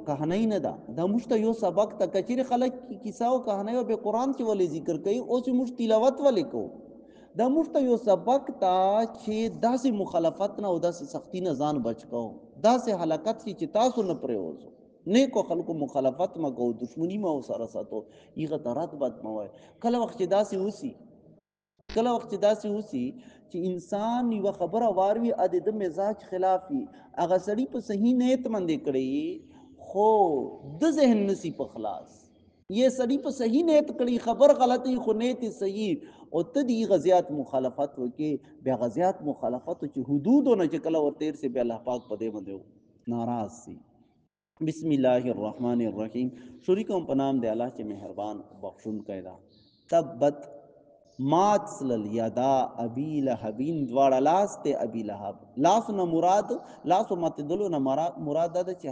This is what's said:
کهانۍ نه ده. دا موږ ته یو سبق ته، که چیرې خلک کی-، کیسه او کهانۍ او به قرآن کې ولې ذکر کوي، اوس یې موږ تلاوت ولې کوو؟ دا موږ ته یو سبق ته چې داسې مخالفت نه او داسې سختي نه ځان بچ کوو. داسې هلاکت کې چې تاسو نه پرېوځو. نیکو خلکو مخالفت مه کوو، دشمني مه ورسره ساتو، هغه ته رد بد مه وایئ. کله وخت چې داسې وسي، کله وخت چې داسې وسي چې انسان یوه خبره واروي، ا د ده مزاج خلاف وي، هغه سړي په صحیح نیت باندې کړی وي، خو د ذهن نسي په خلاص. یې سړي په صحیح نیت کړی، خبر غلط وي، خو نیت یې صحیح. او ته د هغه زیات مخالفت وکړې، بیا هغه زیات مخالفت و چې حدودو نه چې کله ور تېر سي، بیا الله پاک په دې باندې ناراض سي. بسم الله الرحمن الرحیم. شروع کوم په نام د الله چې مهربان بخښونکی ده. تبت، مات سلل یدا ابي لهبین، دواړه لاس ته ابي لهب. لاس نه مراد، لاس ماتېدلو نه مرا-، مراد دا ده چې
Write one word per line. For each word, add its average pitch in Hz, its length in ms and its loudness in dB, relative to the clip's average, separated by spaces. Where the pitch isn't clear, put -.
کهانۍ 156 460 0
نه 196 120 0
ده. 104 80 -2
دا 160 160 0
موږ 240 180 -2
ته 233 120 4
یو 226 180 2
سبق 202 380 0
ته، 185 80 2
که 190 220 -2
چیرې 254 240 -2
خلک 247 200 2
کی-، 202 160 -12
کیسه 226 240 -4
او 254 180 2
کهانۍ 208 340 -2
او 240 100 -2
به 220 60 0
قرآن 240 300 0
کې 240 120 -4
ولې 196 260 2
ذکر 165 300 -2
کوي، 214 160 0
اوس 247 260 -2
یې 254 120 0
موږ 254 100 0
تلاوت 233 420 4
ولې 240 320 4
کوو؟ 110 160 -4
دا 233 160 4
موږ 320 200 4
ته 302 140 4
یو 233 80 4
سبق 240 420 2
ته 185 120 4
چې 214 140 -4
داسې 254 220 2
مخالفت 180 600 0
نه 202 120 -2
او 165 140 2
داسې 175 180 -4
سختي 180 320 -8
نه 165 140 0
ځان 147 260 0
بچ 113 140 -4
کوو. 117 180 -6
داسې 240 240 4
هلاکت 160 420 -2
کې 202 140 -8
چې 160 80 -4
تاسو 240 300 2
نه 160 140 -2
پرېوځو. 95 460 -6
نیکو 254 380 4
خلکو 165 320 -4
مخالفت 135 580 0
مه 143 160 -2
کوو، 120 240 0
دشمني 170 400 -4
مه 180 140 0
ورسره 117 300 -6
ساتو، 104 280 -8
هغه 156 260 -4
ته 120 140 -4
رد 165 240 -8
بد 117 200 -6
مه 110 120 -8
وایئ. 104 140 -8
کله 240 200 0
وخت - 160 -6
چې 185 80 0
داسې 208 200 0
وسي، 147 260 -8
کله 233 200 2
وخت 233 180 -4
چې 196 140 -6
داسې 214 200 2
وسي 131 300 -4
چې 180 80 -8
انسان 220 600 -2
یوه 196 260 0
خبره 190 280 0
واروي، 220 340 2
ا 180 220 2
د 175 100 0
ده 214 160 2
مزاج 196 480 -2
خلاف 185 420 2
وي، 131 140 -2
هغه 180 240 4
سړي 214 260 0
په 254 60 -4
صحیح 214 320 4
نیت 254 320 2
باندې 175 240 0
کړی 131 260 2
وي، 156 180 -2
خو 208 180 2
د 320 140 4
ذهن 240 200 6
نسي 170 280 -2
په 127 140 -4
خلاص. 101 420 -8
یې 254 120 6
سړي 254 260 2
په 285 60 -2
صحیح 240 300 4
نیت 302 280 6
کړی، 247 160 2
خبر 254 360 8
غلط 254 240 4
وي، 254 180 0
خو 220 80 2
نیت 247 200 -2
یې 214 100 -4
صحیح. 196 300 -2
او 170 100 0
ته 277 140 2
د 226 140 2
هغه 190 240 4
زیات 180 200 6
مخالفت 127 580 -2
وکړې، 131 340 -4
بیا 127 140 0
هغه 120 180 0
زیات 185 320 2
مخالفت 123 540 -4
و 147 100 -6
چې 139 160 -4
حدودو 220 520 4
نه 165 120 2
چې 165 140 -4
کله 160 180 2
ور 147 160 0
تېر 151 220 -2
سي، 131 140 -4
بیا 123 100 2
الله 113 140 -4
پاک 123 180 -4
په 107 120 -6
دې 113 140 -4
باندې 98 200 -10
ناراض 117 400 -4
سي. - 120 -16
بسم 156 260 0
الله 123 400 2
الرحمن 117 540 -2
الرحیم. 110 420 -4
شروع 202 260 0
کوم 180 220 -2
په 135 100 2
نام 135 220 0
د 110 100 0
الله 120 220 -2
چې 113 60 -10
مهربان 101 500 -10
بخښونکی 101 640 -10
ده. 92 60 -16
تبت، 147 500 2
مات 202 400 4
سلل 120 320 -2
یدا 120 360 2
ابي 131 260 -6
لهبین، 123 500 -4
دواړه 131 280 6
لاس 196 360 4
ته 139 200 0
ابي 117 260 -4
لهب. 101 260 -8
لاس 220 320 4
نه 185 60 0
مراد، 185 340 2
لاس 214 200 2
ماتېدلو 170 600 -2
نه 143 140 0
مرا-، 156 260 0
مراد 165 280 0
دا 180 60 0
ده 180 180 -6
چې 151 120 -10